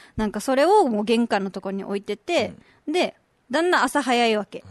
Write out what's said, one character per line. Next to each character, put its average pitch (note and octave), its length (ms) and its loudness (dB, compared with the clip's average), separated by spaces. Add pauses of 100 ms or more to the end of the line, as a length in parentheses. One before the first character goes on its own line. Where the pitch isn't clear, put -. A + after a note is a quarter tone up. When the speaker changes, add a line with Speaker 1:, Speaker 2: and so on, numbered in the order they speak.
(160)
Speaker 1:
な A3 120 -2
ん G3 40 -4
か G#3+ 80 -6
そ C4 160 -2
れ C#4 100 4
を G4 220 6
も G#3 140 0
う - 20 -2
玄 A#3 240 2
関 G3+ 160 0
の G3 80 -6
と F#3+ 80 -10
こ F#3+ 120 -8
に G3 120 -6
置 G3 140 -6
い G3 40 -6
て G#3 140 -6
て、 B3 380 -2 (340)
Speaker 2:
う D4+ 40 -6
ん。 - 20 -4
Speaker 1:
で、 E4 240 -2 (340)
だ D4 100 0
ん F4+ 100 2
だ C4 100 2
ん - 20 2
朝 C#4 180 0
早 A#3+ 240 2
い A3 120 2
わ G#3+ 80 -4
け。 - 260 -18